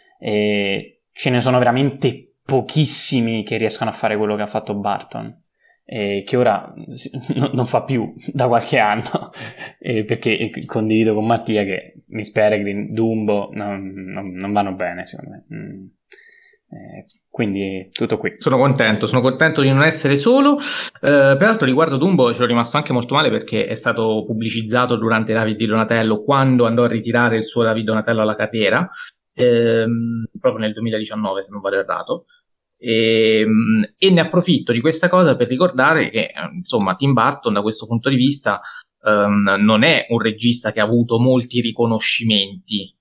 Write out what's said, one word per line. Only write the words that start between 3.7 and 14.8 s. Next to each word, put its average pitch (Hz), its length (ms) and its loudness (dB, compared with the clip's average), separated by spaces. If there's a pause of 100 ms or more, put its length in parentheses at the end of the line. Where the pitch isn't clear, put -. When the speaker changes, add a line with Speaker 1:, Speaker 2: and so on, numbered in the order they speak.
Speaker 1:
a - 20 -10
fare 107 240 -2
quello 104 180 0
che 104 60 -4
ha 104 60 -4
fatto 107 260 -6
Barton, 101 680 -8 (440)
eh, 101 400 -6
che 131 120 -2
ora 110 360 0 (160)
si-, - 220 -14 (100)
<laughs> - 160 -6
no-, 131 160 0
non 120 140 0
fa 117 160 0
più 117 320 -4 (180)
da 131 140 0
qualche 120 320 2
anno, 107 500 0 (280)
<laughs> - 200 -18
eh, 110 280 -4
perché, 113 340 0
eh, - 260 -6
condivido 110 480 2
con 107 140 -2
Mattia 107 360 0
che - 440 -8
Miss 107 240 -10
Peregrine, 104 600 0
Dumbo 110 600 -2
non, 98 420 -8 (140)
non, 98 240 -12
non 95 200 -8
vanno 101 220 0
bene 90 320 -8